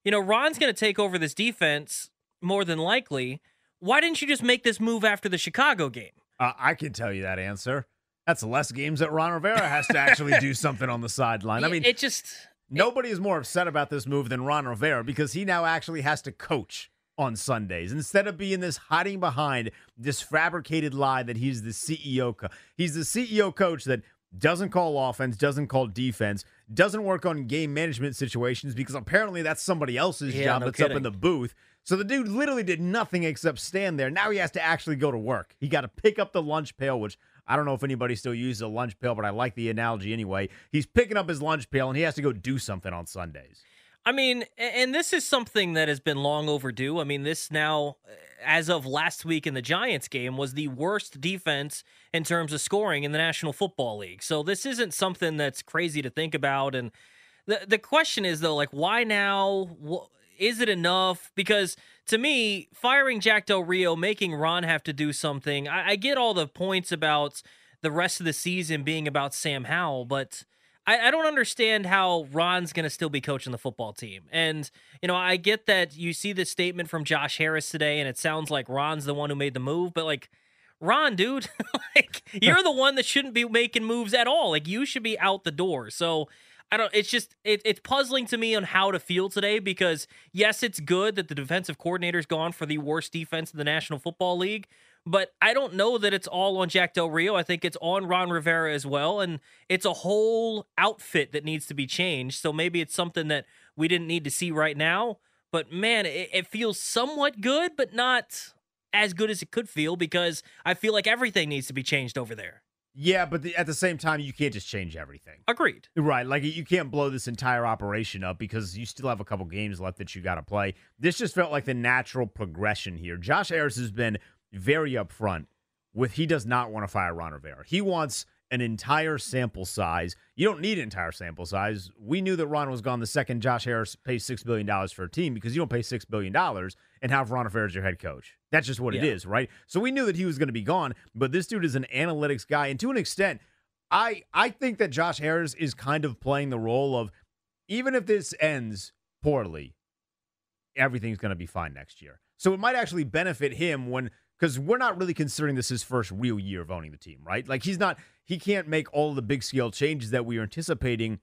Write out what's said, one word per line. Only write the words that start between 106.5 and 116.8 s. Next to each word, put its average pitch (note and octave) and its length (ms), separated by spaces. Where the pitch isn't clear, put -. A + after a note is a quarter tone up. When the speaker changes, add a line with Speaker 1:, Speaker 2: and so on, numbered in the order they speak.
Speaker 1:
somewhat C#4+ 600
good, D4 380
but A3+ 160
not B3 600
as G3+ 220
good G#3+ 160
as G3 140
it - 80
could A3+ 180
feel D3+ 260
because F3 460
I F3+ 80
feel G#3+ 200
like G3+ 120
everything G#3+ 440
needs C#3 180
to C#3 60
be C3 100
changed C3 340
over A#2 160
there. G2 300
Speaker 2:
Yeah, F3 300
but D#3+ 160
the, E3+ 140
at E3+ 100
the D#3 80
same F3 240
time, D#3 220
you C#3+ 120
can't C#3 220
just G#2 140
change F2+ 280
everything. D2 520
Speaker 1:
Agreed. A#3+ 400
Speaker 2:
Right, C#3 300
like, C#3 160
you D#3+ 200
can't D#3+ 280